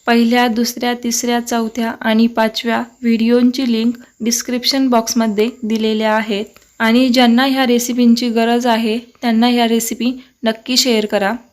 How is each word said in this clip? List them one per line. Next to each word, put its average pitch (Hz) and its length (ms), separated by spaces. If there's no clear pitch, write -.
पहिल्या, 233 400
दुसऱ्या, 233 460
तिसऱ्या, 240 460
चौथ्या 233 520
आणि 226 260
पाचव्या 226 540
व्हिडिओंची 240 680
लिंक 233 260
डिस्क्रिप्शन 247 680
बॉक्समध्ये 226 600
दिलेल्या 214 500
आहेत. 214 320
आणि 226 300
ज्यांना 240 360
ह्या 269 220
रेसिपींची 240 640
गरज 233 380
आहे 226 300
त्यांना 233 260
ह्या 240 200
रेसिपी 233 440
नक्की 226 340
शेअर 233 280
करा. 202 280